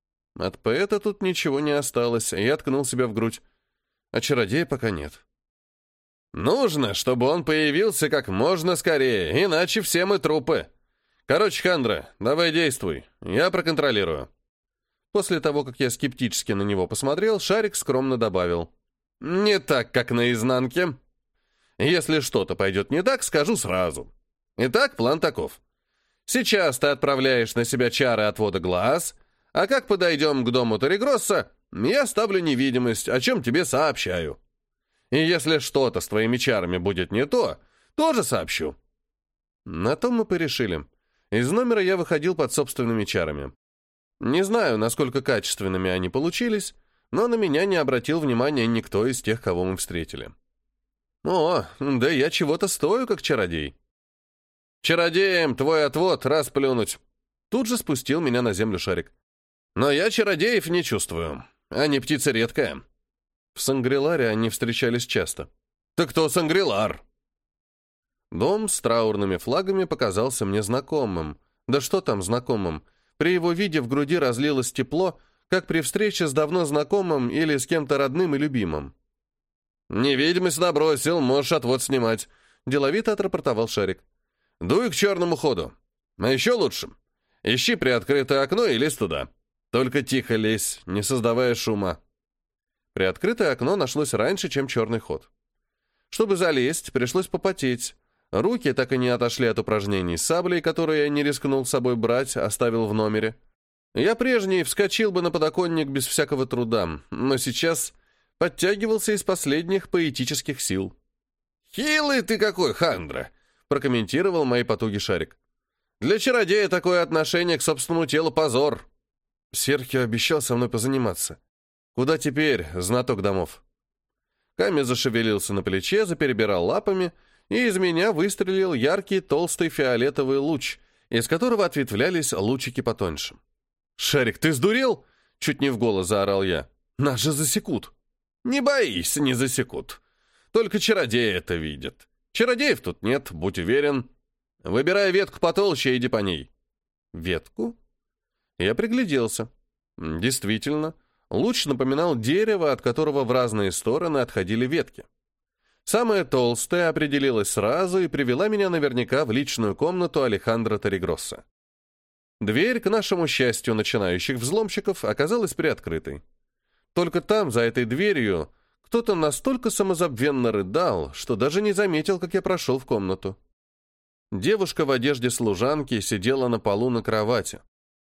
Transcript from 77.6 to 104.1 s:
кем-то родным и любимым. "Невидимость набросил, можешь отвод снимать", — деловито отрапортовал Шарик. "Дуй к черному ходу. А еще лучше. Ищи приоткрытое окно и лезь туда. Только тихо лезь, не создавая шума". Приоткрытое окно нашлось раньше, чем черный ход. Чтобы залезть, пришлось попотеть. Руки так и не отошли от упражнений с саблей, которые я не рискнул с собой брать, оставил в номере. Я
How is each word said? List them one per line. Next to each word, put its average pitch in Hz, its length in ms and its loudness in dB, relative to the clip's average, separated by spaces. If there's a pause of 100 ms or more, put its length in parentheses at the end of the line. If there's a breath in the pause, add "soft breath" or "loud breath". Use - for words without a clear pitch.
кем-то 147 320 0
родным 143 360 0
и 135 40 0
любимым. 92 560 -2 (960)
"Невидимость 143 680 0
набросил, 156 640 2
можешь 135 320 2
отвод 127 300 0
снимать", — 117 480 0 (360 soft breath)
деловито 143 460 0
отрапортовал 135 560 -2
Шарик. 95 340 -2 (580)
"Дуй 170 300 2
к 139 40 -6
черному 175 420 2
ходу. 90 380 -2 (440)
А 110 120 0
еще 214 260 2
лучше. - 320 -2 (540)
Ищи 127 320 0
приоткрытое 135 680 2
окно 196 220 0
и 131 140 2
лезь 147 180 0
туда. 78 320 -4 (420)
Только 127 300 0
тихо 120 360 0
лезь, 110 500 -2
не 98 160 -2
создавая 120 520 2
шума". 101 460 -2 (920)
Приоткрытое 151 580 0
окно 143 240 0
нашлось 147 380 -2
раньше, 160 340 0
чем 135 180 -2
черный 113 320 -2
ход. - 320 -10 (800)
Чтобы 202 260 2
залезть, 156 560 0
пришлось 131 340 0
попотеть. 156 720 -2 (340)
Руки 170 420 0
так 127 200 0
и 131 60 2
не 127 100 2
отошли 120 380 0
от 110 120 0
упражнений 98 580 0
с - 60 -2
саблей, 175 380 0
которые 156 440 0
я 147 40 0
не 147 140 0
рискнул 135 420 0
с - 60 -6
собой 123 260 2
брать, 117 400 0
оставил 113 500 0
в 104 80 -2
номере. 107 400 0 (600)
Я 180 200 4